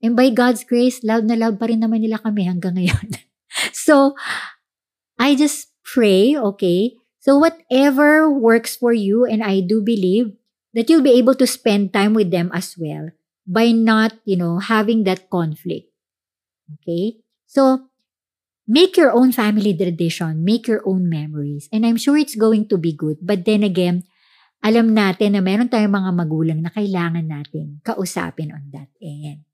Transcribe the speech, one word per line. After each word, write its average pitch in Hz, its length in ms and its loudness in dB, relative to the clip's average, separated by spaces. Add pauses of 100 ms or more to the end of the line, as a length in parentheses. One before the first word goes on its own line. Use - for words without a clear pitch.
And 226 140 0
by 254 160 4
God's 247 320 0
grace, 247 400 0
loud 220 240 0
na 233 80 0
loud 226 240 -2
pa 233 80 -4
rin 226 160 0
naman 226 180 0
nila 220 200 -2
kami 208 240 -2
hanggang 180 320 -4
ngayon. 185 420 -2
<laughs> - 20 -20 (480)
So, 277 480 2 (1040)
I 277 160 2
just 294 320 -2 (160)
pray, 214 480 2
okay? 202 640 -2 (240)
So, 277 160 4
whatever 294 960 2
works 233 420 2
for 233 220 0
you, 220 340 0
and 220 160 -2
I 196 160 0
do 190 160 0
believe 208 560 0 (400)
that 226 160 -2
you'll 311 160 4
be 247 160 6
able 262 160 4
to 262 80 2
spend 202 480 -2
time 208 240 2
with 185 160 0
them 175 160 -2
as 175 240 -8
well 156 400 -10 (320)
by 220 240 2
not, 226 560 2
you 190 140 -2
know, 170 180 -2
having 214 480 0
that 190 240 -4
conflict. 165 640 -6 (880)
Okay? 180 400 -6 (240)
So, 262 480 0 (720)
make 330 280 2
your 294 160 4
own 254 200 4
family 208 440 0
tradition, 165 680 -4
make 226 240 0
your 220 200 -2
own 185 220 0
memories. 147 600 -8
And 220 140 0
I'm 233 120 2
sure 285 200 0
it's 294 180 -2
going 214 340 2
to 196 80 0
be 160 180 -2
good. 151 260 -6
But 180 240 -4
then 208 180 2
again, 180 400 0 (600)
alam 226 320 2
natin 202 400 0
na 202 80 0
meron 196 240 0
tayong 214 240 0
mga 190 240 -2
magulang 160 480 -2
na 170 80 -8
kailangan 170 560 -4
natin 147 560 -12
kausapin 170 720 -8
on 143 160 -18
that 139 160 -18 (160)
end. 147 400 -14 (100)